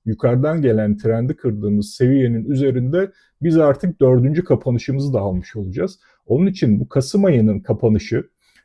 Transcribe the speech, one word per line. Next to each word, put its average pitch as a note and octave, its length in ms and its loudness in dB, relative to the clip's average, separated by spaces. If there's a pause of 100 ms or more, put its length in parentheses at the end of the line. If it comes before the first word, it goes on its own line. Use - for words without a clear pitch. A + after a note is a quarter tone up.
yukarıdan C3 560 0
gelen G#2+ 360 0
trendi A#2 380 -2
kırdığımız G#2 540 -2
seviyenin B2 560 0
üzerinde C#3 680 -2 (300)
biz D#3+ 160 2
artık D#3 440 2
dördüncü C3 420 4
kapanışımızı C3+ 720 -2
da A2 60 0
almış F#2 360 -4
olacağız. A2 440 -6 (260)
Onun C#3 200 2
için E3 340 2
bu - 100 -6
Kasım G3 360 0
ayının A2 340 2
kapanışı, G#2+ 720 -2 (360)